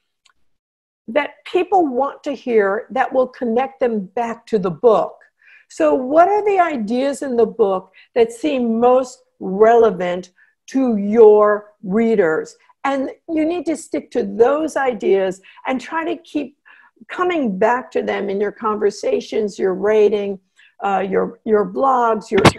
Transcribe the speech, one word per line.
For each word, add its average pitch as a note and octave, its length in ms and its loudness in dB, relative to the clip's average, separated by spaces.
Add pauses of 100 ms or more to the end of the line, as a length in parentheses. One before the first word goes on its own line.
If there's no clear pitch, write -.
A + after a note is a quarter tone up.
(1080)
that C#4+ 260 -4 (100)
people F#4 420 0
want C4 360 -4
to D4 100 -6
hear G#3+ 580 0
that B3 220 -2
will B3+ 140 2
connect B3+ 540 -4
them A3+ 260 -2
back A3+ 400 -8
to A3 120 -2
the F#3 120 -2
book. G3 480 2 (500)
So D4+ 240 0
what D4 360 4
are G#4 160 0
the G4+ 160 0
ideas C4 600 -2
in C4+ 160 -4
the A#3 80 4
book F#3+ 480 -2 (220)
that A#3 180 2
seem B3 480 -2
most B3+ 420 2 (180)
relevant F#3+ 880 2 (380)
to B3+ 280 0
your G#3 760 4 (100)
readers? F#3+ 720 0 (280)
And C#4 260 -4 (180)
you D#4 160 -2
need E4+ 220 -4
to D#4+ 100 -4
stick - 360 -10
to A#3+ 100 -2
those A#3+ 540 0
ideas G3 640 -2 (260)
and C4 140 -4
try D#4+ 240 -8
to E4 180 -6
keep - 340 -10 (520)
coming D#4 500 -4
back A#3 340 -2
to A3+ 100 -4
them G3+ 280 -6
in G3 100 -4
your G#3 120 -4
conversations, G#3+ 1080 -4
your F#3+ 160 -2
writing, G3+ 640 0 (460)
uh, G3 240 -2
your, F#3+ 360 -4
your G#3 240 0
blogs, A#3+ 640 0
your G3 120 2 (160)